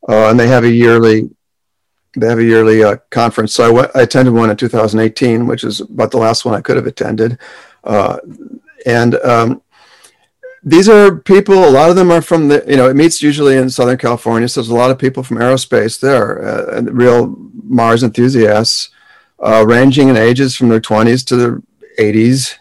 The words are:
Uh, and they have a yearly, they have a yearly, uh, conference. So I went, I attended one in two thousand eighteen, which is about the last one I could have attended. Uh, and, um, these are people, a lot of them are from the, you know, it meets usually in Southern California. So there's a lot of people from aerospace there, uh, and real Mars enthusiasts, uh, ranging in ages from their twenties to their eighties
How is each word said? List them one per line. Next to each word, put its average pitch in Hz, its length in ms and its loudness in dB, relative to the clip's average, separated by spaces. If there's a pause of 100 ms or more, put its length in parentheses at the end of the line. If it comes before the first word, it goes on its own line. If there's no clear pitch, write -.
Uh, 110 220 2
and 120 100 2
they 117 80 2
have 123 160 2
a 120 60 4
yearly, 117 580 2 (880)
they 113 100 -4
have 117 120 -2
a 117 60 0
yearly, 113 380 4
uh, 104 140 2 (140)
conference. 117 420 -4
So 123 120 0
I 117 60 4
went, 123 240 2
I 135 60 0
attended 131 320 2
one 113 160 2
in 104 80 -2
two 120 120 -4
thousand 107 320 -2
eighteen, 113 460 -2
which 120 160 -6
is 107 200 -8
about - 280 -6
the - 60 -4
last 113 300 -2
one 113 80 -2
I - 80 -6
could 127 140 -2
have 123 100 -6
attended. 113 520 -6 (460)
Uh, 104 320 -2 (680)
and, 120 300 0
um, 117 440 -2 (1040)
these 180 280 4
are 202 260 6
people, 196 480 2
a 156 60 6
lot 139 180 4
of 175 80 2
them 180 140 2
are 170 100 2
from 160 280 -2
the, 147 200 0
you 143 80 0
know, 131 140 2
it 131 40 -4
meets 160 280 0
usually 143 340 0
in 131 140 -2
Southern 127 260 -2
California. 117 500 -4
So 123 140 -6
there's 113 80 -8
a 117 60 -4
lot 123 160 2
of 131 80 -4
people 131 240 -4
from 123 160 -8
aerospace 120 600 -2
there, 113 460 -2
uh, 107 320 -8
and 120 180 -8
real 120 400 2 (300)
Mars 117 380 0
enthusiasts, 113 880 -2 (520)
uh, 110 240 2
ranging 131 440 4
in 123 80 2
ages 123 360 0
from 127 140 -2
their 113 100 2
twenties 113 460 0
to 127 120 -4
their 120 260 -2 (340)
eighties 113 640 -2